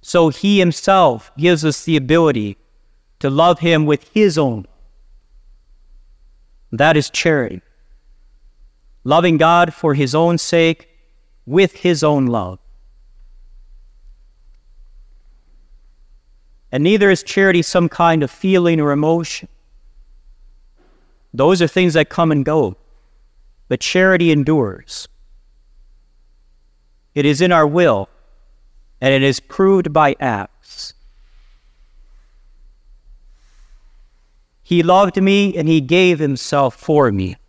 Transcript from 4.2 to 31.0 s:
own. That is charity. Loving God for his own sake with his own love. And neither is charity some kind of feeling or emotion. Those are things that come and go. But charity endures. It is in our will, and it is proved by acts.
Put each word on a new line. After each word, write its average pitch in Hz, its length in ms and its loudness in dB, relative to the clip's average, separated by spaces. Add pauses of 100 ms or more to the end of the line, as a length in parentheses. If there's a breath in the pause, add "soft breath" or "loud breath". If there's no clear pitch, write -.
own. 117 280 -4 (2000)
That 151 260 0
is 143 140 -2
charity. 135 520 -4 (1400)
Loving 165 360 2
God 170 340 2
for 151 220 -2
his 139 200 -2
own 170 240 0
sake 165 500 -2 (580)
with 175 320 0
his 160 260 -2
own 147 220 0
love. 95 320 -6 (4000)
And 139 140 -4
neither 202 260 2
is 180 120 0
charity 190 400 0
some 175 260 0
kind 165 340 0
of 135 80 -4
feeling 175 500 0
or 147 120 0
emotion. 156 560 -4 (1900)
Those 165 260 2
are 170 60 2
things 175 280 -2
that 156 140 2
come 165 220 -2
and 139 140 0
go. 139 320 -2 (920)
But 127 120 -4
charity 185 500 0
endures. 139 800 -4 (2000)
It 143 120 -2
is 147 140 0
in 180 100 2
our 160 160 2
will, 143 420 0 (920)
and 135 120 0
it 135 100 0
is 135 180 -2
proved 190 520 -2
by 151 280 2
acts. - 720 -10 (3750)